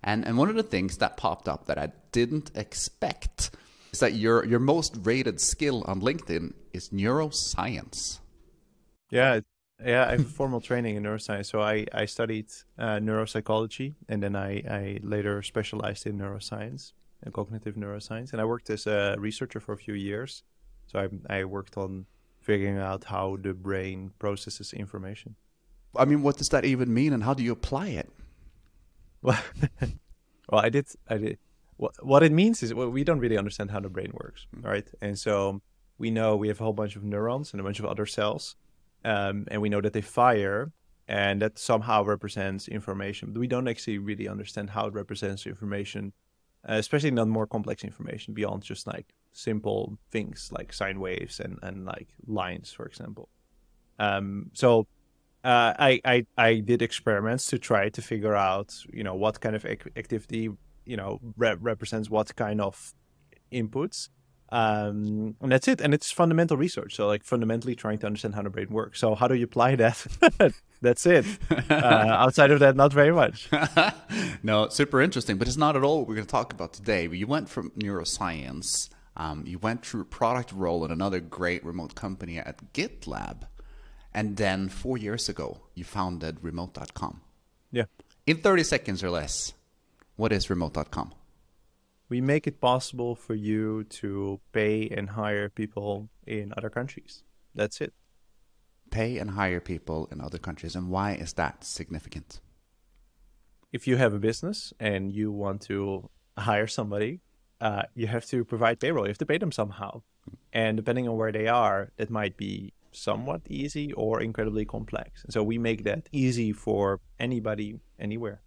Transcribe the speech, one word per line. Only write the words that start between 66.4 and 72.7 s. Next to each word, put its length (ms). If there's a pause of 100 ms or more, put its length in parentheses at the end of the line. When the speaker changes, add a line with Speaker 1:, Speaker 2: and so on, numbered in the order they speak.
Speaker 2:
research. 360
So, 140
like, 160
fundamentally 500
trying 260
to 60
understand 280
how 80
the 80
brain 180
works. 320
So 140
how 120
do 80
you 100
apply 320
that? 300 (240)
<laughs> 220 (300)
That's 240
it. 180 (260)
Uh, 200
Speaker 1:
<laughs> 0
Speaker 2:
outside 800
of 100
that, 160